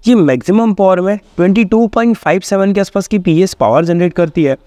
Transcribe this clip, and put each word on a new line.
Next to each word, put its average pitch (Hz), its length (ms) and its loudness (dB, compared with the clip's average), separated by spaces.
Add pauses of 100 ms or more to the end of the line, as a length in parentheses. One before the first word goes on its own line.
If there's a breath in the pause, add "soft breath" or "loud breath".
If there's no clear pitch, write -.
ये 240 120 2
मैक्सिमम 196 580 0
पावर 185 280 2
में 202 160 -2 (200)
ट्वेंटी 196 280 2
टू 226 220 0
पॉइंट 233 300 0
फ़ाइव 165 240 -2
सेवन 196 320 -2
के 196 60 0
आसपास 196 280 -4
की 214 120 -2
पीएस 175 360 0
पावर 131 300 0
जनरेट 170 280 0
करती 165 300 -2
है। 135 240 0